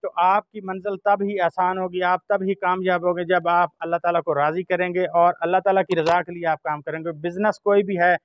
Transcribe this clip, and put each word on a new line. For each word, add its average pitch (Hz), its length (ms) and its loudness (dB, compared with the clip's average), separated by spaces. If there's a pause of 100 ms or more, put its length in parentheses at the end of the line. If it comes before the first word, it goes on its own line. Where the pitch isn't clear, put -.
तो 196 60 -6 (100)
आपकी 196 420 0
मंजिल 190 340 -8 (100)
तब 202 180 2
ही 202 160 -4
आसान 180 380 0
होगी, 185 240 -4
आप 180 280 0
तब 202 140 2
ही 190 120 0
कामयाब 185 500 0
होंगे 180 220 0
जब 175 220 2
आप 175 200 2 (120)
अल्लाह 170 180 -2
ताला 170 200 0
को 156 140 -2
राज़ी 151 320 0
करेंगे 180 400 -2
और 170 280 4 (100)
अल्लाह 180 180 2
ताला 190 200 2
की 180 140 -2
रज़ा 165 260 2
के 175 120 -10
लिए 170 140 -8
आप 156 120 0
काम 151 220 -6
करेंगे। 160 300 -8 (100)
बिज़नेस 190 400 -2
कोई 202 220 2
भी 190 140 -4
है 175 280 4